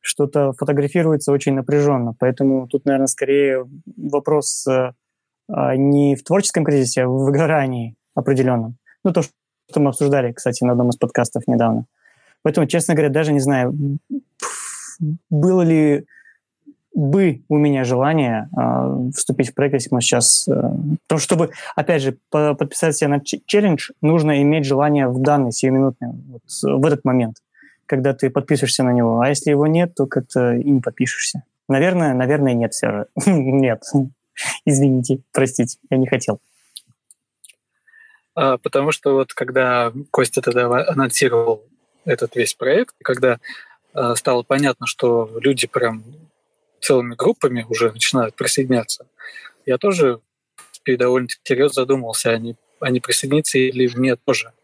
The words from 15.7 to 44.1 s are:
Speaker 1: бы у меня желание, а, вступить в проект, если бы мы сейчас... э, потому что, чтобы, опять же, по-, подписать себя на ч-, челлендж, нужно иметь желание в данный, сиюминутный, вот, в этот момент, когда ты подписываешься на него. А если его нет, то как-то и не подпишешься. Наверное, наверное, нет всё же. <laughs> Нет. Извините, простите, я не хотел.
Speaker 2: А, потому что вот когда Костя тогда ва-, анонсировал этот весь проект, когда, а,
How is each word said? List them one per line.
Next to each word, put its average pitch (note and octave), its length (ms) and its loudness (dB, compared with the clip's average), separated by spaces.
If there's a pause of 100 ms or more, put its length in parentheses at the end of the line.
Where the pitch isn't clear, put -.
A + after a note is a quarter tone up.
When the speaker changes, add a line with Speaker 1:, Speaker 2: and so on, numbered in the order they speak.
Speaker 1:
бы D#3 540 2
у D3+ 100 2
меня C#3+ 260 2
желание, B2+ 720 0
а, B2+ 320 0 (260)
вступить - 360 -2
в - 40 -20
проект, C#3 200 0
если B2 160 -2
бы B2+ 60 0
мы A#2 60 0
сейчас... - 460 2
э, - 40 2
потому D3+ 680 -2
что, - 20 0
чтобы, E3 300 0 (260)
опять D3+ 260 0
же, C3+ 160 -4 (120)
по-, D3+ 240 2
подписать D#3 420 -2
себя D3 140 0
на C#3+ 100 2
ч-, - 260 -8
челлендж, G#3 440 0 (120)
нужно D3+ 400 2
иметь D3 240 4
желание C#3+ 420 2
в B2+ 120 -2
данный, C3+ 320 2
сиюминутный, C3 580 0 (200)
вот, B2 120 -20 (200)
в C#3 240 2
этот D3 180 0
момент, B2 320 0 (500)
когда C3+ 280 0
ты C3 160 -2
подписываешься C#3 540 -2
на B2 100 2
него. A#2 260 2
А B2+ 80 2
если D3 220 -2
его D3 160 4
нет, E3+ 280 0
то C3+ 120 0
как-то B2 480 -2
и B2 160 -2
не C3+ 100 4
подпишешься. - 640 -6 (260)
Наверное, D#3 460 2
наверное, C3 400 0
нет A#2 200 -2
всё - 160 -2
же. G#2 160 -4 (100)
<laughs> - 100 -2
Нет. C3+ 560 2 (840)
Извините, C3+ 540 2 (120)
простите, C3 460 -2 (120)
я C3 80 2
не C3 100 2
хотел. B2 320 -4 (1900)
Speaker 2:
А, C3+ 240 0
потому C#3+ 340 0
что C#3 220 0
вот C3+ 200 0
когда B2 580 0 (180)
Костя C3 320 0
тогда B2 260 0
ва-, B2 200 0
анонсировал A#2+ 760 0 (420)
этот B2+ 300 -4
весь A#2 180 -2
проект, F3 480 0
когда, B2+ 360 0 (560)
а, A#2+ 220 -2